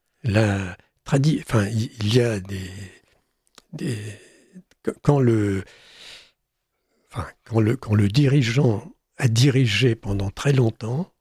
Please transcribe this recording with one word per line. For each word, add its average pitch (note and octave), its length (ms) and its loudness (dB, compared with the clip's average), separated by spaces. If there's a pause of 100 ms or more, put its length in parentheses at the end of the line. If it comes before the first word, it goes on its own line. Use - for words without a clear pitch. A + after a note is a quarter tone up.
(220)
La G2 540 0 (260)
tradi-, C#3+ 420 0
enfin, G#2+ 220 0
il, A2 320 -4
il G#2+ 160 0
y B2 60 4
a A2+ 180 0
des, F#2+ 320 -10 (1000)
des, D3 260 -6 (840)
qu-, - 180 -4
quand D3 160 4
le, G#2 460 2 (1500)
enfin, D#2+ 160 -12 (180)
quand A2 140 -2
le, A2+ 180 2
quand G#2 200 -2
le G2+ 100 4
dirigeant B2+ 840 2 (240)
a - 100 0
dirigé A#2 720 2
pendant G2 340 -4
très - 220 -2
longtemps B2+ 680 -2